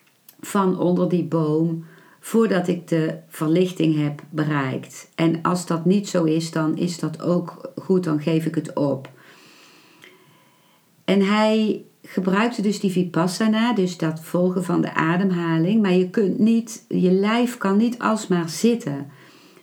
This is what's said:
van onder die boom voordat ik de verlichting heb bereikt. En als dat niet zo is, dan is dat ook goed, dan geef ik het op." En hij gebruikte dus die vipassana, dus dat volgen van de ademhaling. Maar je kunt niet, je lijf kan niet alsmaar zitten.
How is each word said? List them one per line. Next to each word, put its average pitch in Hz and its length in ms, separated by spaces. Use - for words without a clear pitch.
van 190 380
onder 180 300
die 165 160
boom 165 600
voordat 196 480
ik 175 200
de 160 300
verlichting 160 760
heb 147 280
bereikt. 147 840
En 165 280
als 175 240
dat 165 180
niet 202 240
zo 175 160
is, 160 260
dan 156 260
is 175 220
dat 156 240
ook 175 540
goed, 180 280
dan 151 160
geef 160 260
ik 160 80
het 151 180
op." 135 380
En 196 120
hij 214 640
gebruikte 202 600
dus 202 180
die 196 100
vipassana, 190 840
dus 180 240
dat 160 240
volgen 180 440
van 170 160
de - 140
ademhaling. 175 880
Maar 185 100
je 180 180
kunt 185 280
niet, 226 500
je 180 220
lijf 220 480
kan 196 180
niet 233 220
alsmaar 190 500
zitten. 160 580